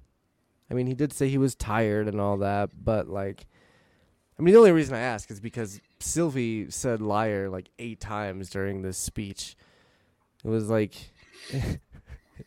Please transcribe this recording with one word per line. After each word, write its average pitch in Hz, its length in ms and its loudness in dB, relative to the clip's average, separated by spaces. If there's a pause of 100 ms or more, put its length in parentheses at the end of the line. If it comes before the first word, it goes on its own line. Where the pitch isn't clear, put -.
(720)
I 120 40 -6
mean, 127 120 -2
he 131 80 -2
did 139 180 -2
say 139 160 0
he 135 100 0
was 135 180 2
tired 107 500 0
and 104 140 -2
all 101 180 0
that, 101 460 -2
but, 107 240 0
like, 98 380 -8 (920)
I - 40 -6
mean, 175 100 6
the 220 60 12
only 220 140 12
reason 143 220 2
I 113 60 -2
ask 117 300 -4
is 101 100 -16
because 107 400 -8 (180)
Sylvie 120 720 -2
said 117 300 -4
liar, 104 480 0
like, 92 300 -10
eight 117 220 -12
times 98 500 -8
during 98 320 -4
this 95 160 -6
speech. - 580 -10 (880)
It - 40 -8
was, 110 200 -2
like, 107 260 0 (300)
<laughs> - 260 -20
it 127 300 -4 (680)